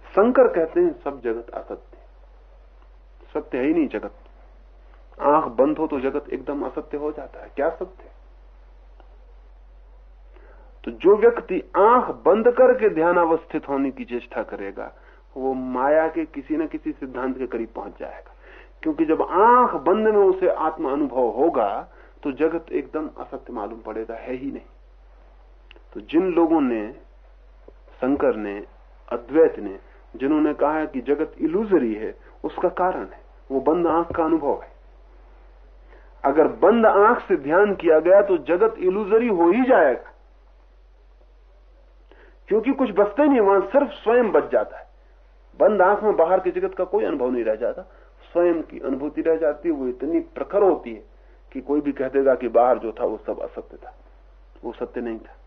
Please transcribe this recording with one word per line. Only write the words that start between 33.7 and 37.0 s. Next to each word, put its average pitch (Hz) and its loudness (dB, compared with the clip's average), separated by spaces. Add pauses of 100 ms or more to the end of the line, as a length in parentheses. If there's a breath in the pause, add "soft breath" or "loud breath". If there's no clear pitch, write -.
आंख 165 0
का 170 -2
अनुभव 151 -2
है। - -20 (1500 soft breath)
अगर 143 4 (120)
बंद 220 6
आंख 208 4